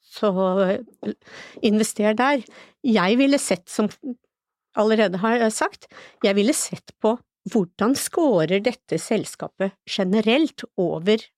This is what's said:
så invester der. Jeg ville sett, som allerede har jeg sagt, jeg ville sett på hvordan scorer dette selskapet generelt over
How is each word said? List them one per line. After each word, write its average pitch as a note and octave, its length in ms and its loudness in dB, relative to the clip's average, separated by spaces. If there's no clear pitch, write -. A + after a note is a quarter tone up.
så - 300 -4
invester G#3+ 540 0
der. B3+ 280 0
Jeg G#3+ 380 2
ville C#4 200 4
sett, - 300 -4
som G#3+ 200 -2
allerede G#3+ 460 2
har A3+ 160 0
jeg A3 180 0
sagt, - 320 -4
jeg G3+ 140 2
ville G3+ 200 2
sett - 420 -8
på A3 180 0
hvordan G#3 500 0
scorer G3+ 680 0
dette A3 360 -4
selskapet - 840 -6
generelt A3 800 0
over F3 460 0